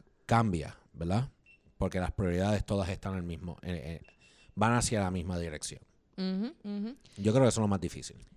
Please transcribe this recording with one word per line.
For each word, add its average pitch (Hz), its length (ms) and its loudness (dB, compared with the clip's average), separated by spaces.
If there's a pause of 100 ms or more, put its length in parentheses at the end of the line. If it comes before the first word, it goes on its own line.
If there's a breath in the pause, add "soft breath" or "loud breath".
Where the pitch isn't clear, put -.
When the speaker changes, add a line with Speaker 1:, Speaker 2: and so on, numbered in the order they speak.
(260)
Speaker 1:
cambia, 107 520 2 (140)
¿verdad? 98 380 0 (460)
Porque 95 240 0
las 87 120 0
prioridades 98 520 2
todas 98 240 0
están 98 260 -4
en 95 40 -2
el 87 60 -4
mismo, 85 380 -8
eh, 82 400 -6
eh, - 40 -20 (480 soft breath)
van 113 200 4
hacia 117 260 2
la 92 100 2
misma 90 280 -2
dirección. 76 440 -8 (340)
Speaker 2:
Ujú, 190 360 -4 (120)
ujú. 208 320 -6 (200)
Speaker 1:
Yo 104 160 2
creo 135 120 6
que 117 40 8
eso 113 120 2
es - 20 2
lo 104 60 2
más 98 120 2
difícil. - 360 -8 (200)